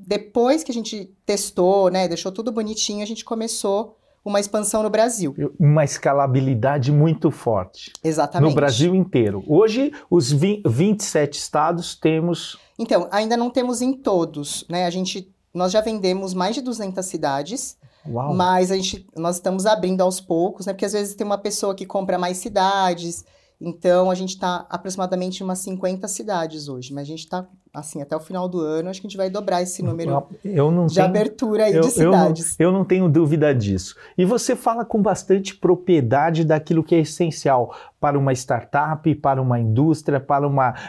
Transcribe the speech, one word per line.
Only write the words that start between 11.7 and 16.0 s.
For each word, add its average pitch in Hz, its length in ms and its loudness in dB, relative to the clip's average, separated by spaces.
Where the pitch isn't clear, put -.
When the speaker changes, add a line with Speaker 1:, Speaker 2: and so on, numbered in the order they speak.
Speaker 2:
temos 160 640 -2
Speaker 1:
Então, 202 320 0
ainda 220 260 0
não 240 120 -2
temos 247 320 -2
em 262 120 0
todos, 165 720 -4
né? 180 180 -2
A 170 40 0
gente, 185 420 -6
nós 180 180 -2
já 214 100 2
vendemos 190 520 -2